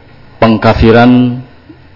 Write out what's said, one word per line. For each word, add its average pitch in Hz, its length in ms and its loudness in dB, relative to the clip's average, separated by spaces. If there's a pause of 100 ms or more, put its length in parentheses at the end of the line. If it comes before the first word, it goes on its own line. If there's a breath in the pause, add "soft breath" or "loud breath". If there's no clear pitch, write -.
(380)
pengkafiran, 117 1040 0 (540)